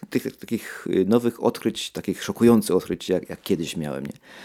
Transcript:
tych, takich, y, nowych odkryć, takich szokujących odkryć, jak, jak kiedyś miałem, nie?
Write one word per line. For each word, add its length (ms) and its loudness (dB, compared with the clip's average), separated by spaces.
tych, 280 -4
takich, 500 -8
y, 180 2
nowych 380 2
odkryć, 480 -2
takich 320 -6
szokujących 520 4
odkryć, 340 -2
jak, 200 0
jak 120 -14
kiedyś 360 -2
miałem, 260 -6
nie? 140 -12